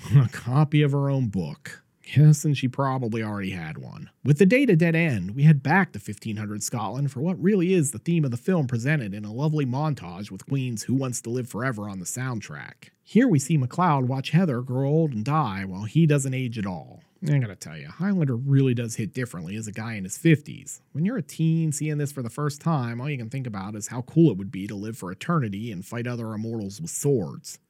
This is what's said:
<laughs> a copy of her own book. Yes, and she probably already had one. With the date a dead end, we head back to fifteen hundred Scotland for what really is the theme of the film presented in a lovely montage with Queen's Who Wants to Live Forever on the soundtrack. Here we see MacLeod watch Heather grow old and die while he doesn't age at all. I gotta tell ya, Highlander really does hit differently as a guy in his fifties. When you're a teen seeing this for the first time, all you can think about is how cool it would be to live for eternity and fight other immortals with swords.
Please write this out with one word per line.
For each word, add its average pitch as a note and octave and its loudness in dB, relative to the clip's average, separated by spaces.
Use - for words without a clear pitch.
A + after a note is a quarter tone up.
<laughs> F#2+ 2
a C3 8
copy D3 2
of C#3 2
her C#3 0
own C3 0
book. F2+ -6
Yes, D3+ 8
and C#3+ 2
she C3 -2
probably B2+ -2
already G#2 -4
had E2 -8
one. C2 -14
With C#3+ 6
the G3 8
date B3+ 6
a E3 8
dead E3 4
end, A2+ 0
we C#3 2
head D3+ 8
back F3 4
to G#2 -12
fifteen G#2 -8
hundred G#2 -6
Scotland B2 -4
for - -8
what D#3+ -2
really F#3 4
is D#3 4
the G#2+ -10
theme E3+ 0
of C3 0
the A#2 -2
film E3+ 0
presented A#2+ -2
in G#2 -10
a G#2+ -10
lovely D3 0
montage A#2+ -4
with - -14
Queen's B2+ -4
Who A#2+ 0
Wants C3 -2
to A#2 -10
Live B2 -4
Forever G#2+ -4
on F#2+ -10
the F2 -10
soundtrack. - -10
Here B3+ 4
we E3 4
see D#3+ 2
MacLeod C#3 2
watch C3 -4
Heather D3+ 2
grow C3 -2
old D3+ 2
and G#2+ -4
die A#2+ 0
while F#2+ -8
he D3+ 4
doesn't C#3 2
age B2+ -4
at G2+ -4
all. C#2 -10
I C#3+ 4
gotta A2 -2
tell D#2+ -14
ya, D2 -16
Highlander E3 -2
really C3+ 4
does A#2 -4
hit G#2+ -6
differently G2+ -8
as A2 -10
a G2+ -12
guy A2 -8
in G2 -8
his F#2 -10
fifties. - 2
When D3+ -2
you're A#3 -2
a E3+ -4
teen D#3+ 0
seeing D3+ -4
this C#3+ -4
for C3+ -8
the A#2 -8
first D3 -4
time, A#2+ -2
all C#3+ -6
you C#3+ -6
can A2+ -10
think C3 -6
about G#2 -8
is G#2 -8
how B2 -8
cool D#3+ 4
it F#2 -4
would G2 -8
be F#2+ -8
to G#2+ -10
live G#2+ -8
for F2+ -10
eternity A2+ -4
and F#2 -10
fight A#2 -8
other A#2 -8
immortals G#2+ -8
with D#3+ -10
swords. A2 -2